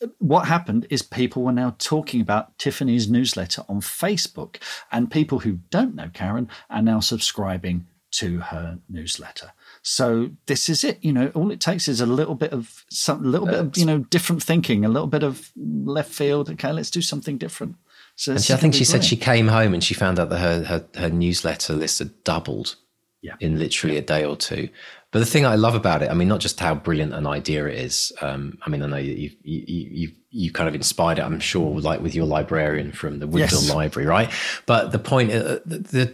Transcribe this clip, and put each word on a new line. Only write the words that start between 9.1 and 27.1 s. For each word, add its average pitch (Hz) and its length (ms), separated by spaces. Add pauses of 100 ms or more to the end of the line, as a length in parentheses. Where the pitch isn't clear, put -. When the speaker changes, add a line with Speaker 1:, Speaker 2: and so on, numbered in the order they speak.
Speaker 1:
So 120 480 (140)
this - 240
is 165 140
it. 277 180
You 156 120
know, 131 220
all 165 160
it - 80
takes 170 280
is 127 120
a 123 60
little 147 300
bit 147 180
of 120 360
some, - 400
little 127 180
bit 170 120
of, 170 80
Speaker 2:
That's 139 120
Speaker 1:
you 170 60
know, 156 140
different 170 420
thinking, 123 440
a 110 40
little 147 180
bit 143 160
of 139 340
left 143 540
field. 143 400
Okay, 151 200
let's 156 180
do 175 120
something 147 360
different. - 380 (400)
So - 160
Speaker 2:
And 123 80
Speaker 1:
this - 80
Speaker 2:
she, 135 60
I - 20
Speaker 1:
is 127 60
Speaker 2:
think 160 120
Speaker 1:
gonna - 60
Speaker 2:
she - 20
Speaker 1:
be 123 40
Speaker 2:
said 123 180
she 175 140
Speaker 1:
brilliant. 117 320
Speaker 2:
came 110 40
home 110 220
and 87 80
she - 100
found 92 260
out 85 100
that 87 100
her, 85 240
her, 82 220 (100)
her 87 140
newsletter 85 640
list 78 260
had - 240
doubled 78 520 (460)
Speaker 1:
Yeah. - 180
Speaker 2:
in 78 200
literally 78 360
Speaker 1:
Yeah. 73 60
Speaker 2:
a 71 40
day 76 200
or 73 100
two. 76 340 (420)
But 107 80
the 117 60
thing 143 200
I 113 100
love 113 200
about 90 260
it, 73 80
I 82 60
mean, 87 120
not 98 120
just - 200
how 85 140
brilliant 76 400